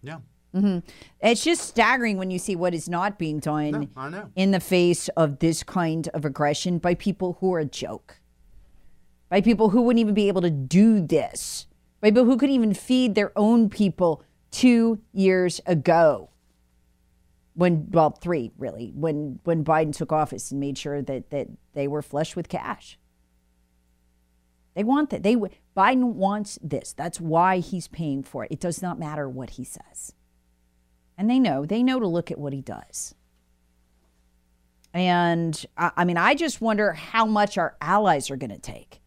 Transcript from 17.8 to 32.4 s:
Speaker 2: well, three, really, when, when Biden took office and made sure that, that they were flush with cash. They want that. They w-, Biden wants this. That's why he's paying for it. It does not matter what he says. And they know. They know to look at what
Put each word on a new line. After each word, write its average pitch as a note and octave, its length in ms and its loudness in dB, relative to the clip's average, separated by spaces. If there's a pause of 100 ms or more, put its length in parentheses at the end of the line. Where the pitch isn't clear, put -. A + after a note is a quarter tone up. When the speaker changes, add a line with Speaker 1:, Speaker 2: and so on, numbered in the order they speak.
Speaker 2:
well, D#3 200 4
three, D3+ 460 -6
really, A#2 380 -10
when, D3 480 -6
when E3 220 0
Biden D#3 280 2
took - 200 -6
office D3 360 -4
and C#3 120 -6
made C#3 160 -6
sure C#3+ 240 -6
that, C3 280 -8
that C#3+ 180 -6 (260)
they C#3+ 140 -4
were D3 140 -4
flush D3 340 -6
with F3 140 -8
cash. - 480 -10 (1800)
They F#3+ 80 -2
want C#4 260 2
that. - 140 -6
They G#3 100 4
w-, G#3 180 0 (240)
Biden A#3+ 380 2
wants G3+ 500 -4
this. C#3+ 300 -6
That's E3+ 260 -10
why F3 400 2
he's F3 280 -6
paying C#3 360 -6
for B2 220 -10
it. - 60 -10
It D3 100 -8
does F3 200 -6
not F3+ 160 -6
matter D3+ 320 -8
what B2+ 220 -12
he B2 140 -14
says. - 480 -18 (1040)
And G3+ 120 0
they B3 80 4
know. D3+ 280 2
They G#3+ 180 0
know B3+ 160 2
to A3 80 0
look E3+ 240 -2
at - 80 -8
what C#3+ 140 -8